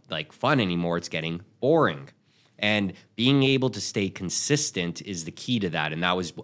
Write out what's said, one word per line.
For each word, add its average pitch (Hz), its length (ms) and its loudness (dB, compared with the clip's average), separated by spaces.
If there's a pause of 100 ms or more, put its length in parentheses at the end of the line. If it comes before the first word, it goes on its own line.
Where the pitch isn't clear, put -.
(100)
like, 80 220 -6
fun 139 280 0
anymore. 87 380 0
It's 85 120 -8
getting 82 320 -4 (180)
boring." 113 480 2 (500)
And 104 340 0 (240)
being 135 280 6
able 131 260 4
to 107 100 -8
stay 98 280 -2
consistent 90 920 -2
is 87 220 -8
the 80 60 -10
key 120 300 -2
to 92 100 0
that. 78 220 -2
And 82 100 -4
that 90 140 2
was 87 160 -4 (120)